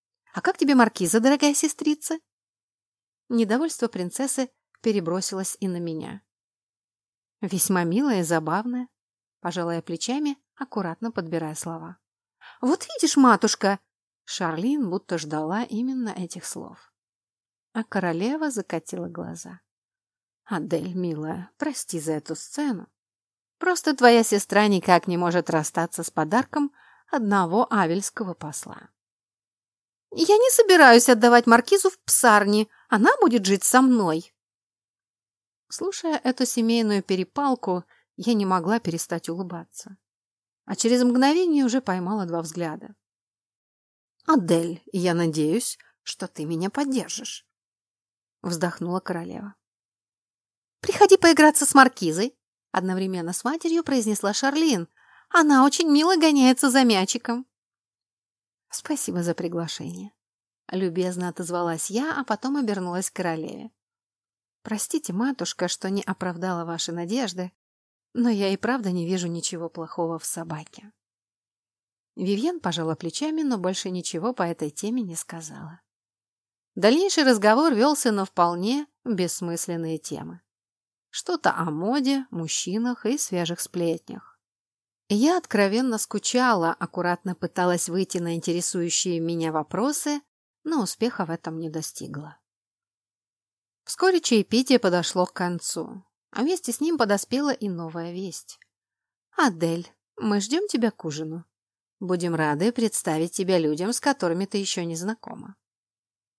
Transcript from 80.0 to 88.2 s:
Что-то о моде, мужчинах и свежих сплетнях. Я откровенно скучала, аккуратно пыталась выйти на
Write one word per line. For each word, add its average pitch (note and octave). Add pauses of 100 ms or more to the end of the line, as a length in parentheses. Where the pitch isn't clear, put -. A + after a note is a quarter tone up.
Что-то -
о E3+
моде, C4
мужчинах G#3
и B3+
свежих F3
сплетнях. - (680)
Я C4+
откровенно A3
скучала, G#3+
аккуратно F3
пыталась F3+
выйти F3+
на E3+